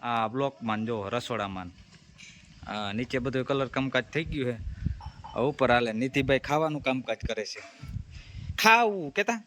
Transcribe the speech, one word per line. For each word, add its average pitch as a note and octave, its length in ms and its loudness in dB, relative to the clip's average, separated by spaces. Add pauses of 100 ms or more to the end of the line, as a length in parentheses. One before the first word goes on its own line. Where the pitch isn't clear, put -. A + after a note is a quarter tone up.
આ A#2 240 2
બ્લોકમાં A#2 480 -2
ને A2 80 -2
જો A#2 80 -2 (180)
રસોડામાં. G2+ 560 -4 (960)
હા, G#2 280 -4
નીચે B2+ 280 -2
બધું C3 260 0
કલર C3+ 260 2
કામકાજ C3 380 0
થઈ D#3+ 180 0
ગયું C3+ 160 -2
છે. A#2+ 60 -2 (800)
હવે A2+ 160 2
ઉપર C3 240 4
હાલે. A#2+ 160 6 (100)
નીતિભાઈ C3 480 2
ખાવાનું D3+ 400 2
કામકાજ B2+ 400 -2
કરે A2 240 -2
છે. - 80 -12 (1000)
ખાવું G#3+ 540 6
કેતા? A3 300 0